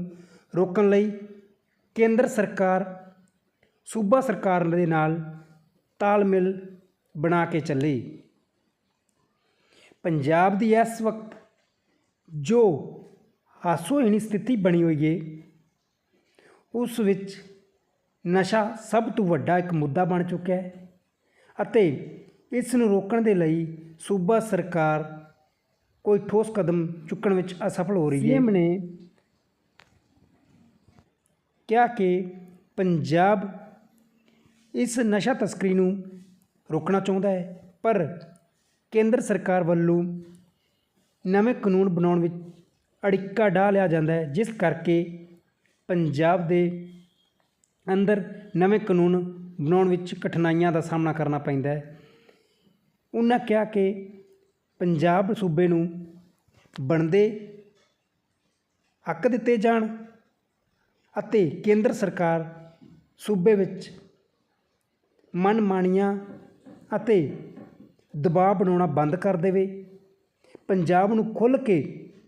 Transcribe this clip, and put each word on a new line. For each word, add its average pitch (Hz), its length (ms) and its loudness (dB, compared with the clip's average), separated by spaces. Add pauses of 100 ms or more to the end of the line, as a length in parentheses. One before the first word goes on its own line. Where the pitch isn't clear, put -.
(560)
ਰੋਕਣ 185 320 2
ਲਈ 202 220 2 (840)
ਕੇਂਦਰ 226 320 4
ਸਰਕਾਰ 190 560 0 (1040)
ਸੂਬਾ 220 320 2
ਸਰਕਾਰ 185 460 0
ਦੇ 175 200 0
ਨਾਲ 160 300 0 (840)
ਤਾਲਮੇਲ 196 500 2 (640)
ਬਣਾ 170 320 0
ਕੇ 170 140 -2
ਚੱਲੇ। 143 320 -2 (2000)
ਪੰਜਾਬ 170 540 2
ਦੀ 220 160 2
ਇਸ 226 280 2
ਵਕਤ 220 320 -6 (1000)
ਜੋ 156 280 0 (1000)
ਹਾਸੋਹੀਣੀ 208 560 2
ਸਥਿਤੀ 214 380 -2
ਬਣੀ 175 260 2
ਹੋਈ 156 220 2
ਏ, - 380 -2 (1300)
ਉਸ 240 260 -4
ਵਿੱਚ 196 360 -2 (880)
ਨਸ਼ਾ 185 380 0 (200)
ਸਭ 233 280 -2
ਤੋਂ 220 140 -2
ਵੱਡਾ 170 340 0
ਇੱਕ 175 140 -4
ਮੁੱਦਾ 151 320 0
ਬਣ 175 200 0
ਚੁੱਕਿਆ 180 320 -4
ਹੈ 185 320 -10 (720)
ਅਤੇ 208 260 2 (680)
ਇਸ 247 220 -4
ਨੂੰ 240 140 4
ਰੋਕਣ 196 340 0
ਦੇ 214 120 4
ਲਈ 165 320 0 (320)
ਸੂਬਾ 202 420 0
ਸਰਕਾਰ 160 640 -2 (1000)
ਕੋਈ 208 140 2 (100)
ਠੋਸ 214 280 0
ਕਦਮ 175 300 0 (220)
ਚੁੱਕਣ 196 260 0
ਵਿੱਚ 180 200 -2 (120)
ਅਸਫਲ 185 300 -4
ਹੋ 151 140 0
ਰਹੀ 139 100 0
ਹੈ। 139 40 -2
ਸੀ 240 80 4
ਐਮ 262 180 4
ਨੇ 175 280 2 (3000)
ਕਿਹਾ 233 180 4
ਕਿ 202 240 0 (680)
ਪੰਜਾਬ 180 720 2 (1300)
ਇਸ 240 240 -2
ਨਸ਼ਾ 214 360 2
ਤਸਕਰੀ 190 400 -2
ਨੂੰ 185 160 4 (800)
ਰੋਕਣਾ 160 300 0
ਚਾਹੁੰਦਾ 196 300 -2
ਹੈ, 180 420 -8 (100)
ਪਰ 202 240 2 (840)
ਕੇਂਦਰ 220 280 2
ਸਰਕਾਰ 185 420 0
ਵੱਲੋਂ 170 400 2 (1200)
ਨਵੇਂ 202 300 2
ਕਾਨੂੰਨ 196 340 2
ਬਣਾਉਣ 175 320 2
ਵਿੱਚ 170 140 -2 (680)
ਅੜਿੱਕਾ 196 460 0
ਡਾਹ 196 240 2
ਲਿਆ 196 140 4
ਜਾਂਦਾ 160 260 2
ਹੈ, 165 120 0
ਜਿਸ 202 280 -4
ਕਰਕੇ - 760 -2 (600)
ਪੰਜਾਬ 165 600 2
ਦੇ 175 400 0 (1000)
ਅੰਦਰ 202 360 2 (340)
ਨਵੇਂ 190 240 4
ਕਾਨੂੰਨ 180 380 2 (420)
ਬਣਾਉਣ 180 280 4
ਵਿੱਚ 180 260 -2
ਕਠਿਨਾਈਆਂ 170 580 0
ਦਾ 165 80 0
ਸਾਹਮਣਾ 160 320 -2
ਕਰਨਾ 147 260 -2
ਪੈਂਦਾ 139 320 -2
ਹੈ। 147 280 -8 (1160)
ਉਹਨਾਂ 233 240 2
ਕਿਹਾ 214 260 0
ਕਿ 202 280 0 (880)
ਪੰਜਾਬ 175 520 2
ਸੂਬੇ 180 360 0
ਨੂੰ 170 180 2 (920)
ਬਣਦੇ 160 480 2 (1800)
ਹੱਕ 165 220 -4
ਦਿੱਤੇ 240 280 0
ਜਾਣ 220 320 0 (1300)
ਅਤੇ 202 320 0 (160)
ਕੇਂਦਰ 208 280 2
ਸਰਕਾਰ 165 520 -2 (760)
ਸੂਬੇ 208 360 2
ਵਿੱਚ - 360 -4 (1400)
ਮਨਮਾਨੀਆਂ 190 800 2 (840)
ਅਤੇ 214 220 2 (1000)
ਦਬਾਅ 180 380 2
ਬਣਾਉਣਾ 180 320 2
ਬੰਦ 151 300 0
ਕਰ 190 200 -2
ਦੇਵੇ, 190 300 0 (1000)
ਪੰਜਾਬ 185 460 2
ਨੂੰ 220 200 0
ਖੁੱਲ੍ਹ 254 240 2
ਕੇ 185 240 2 (460)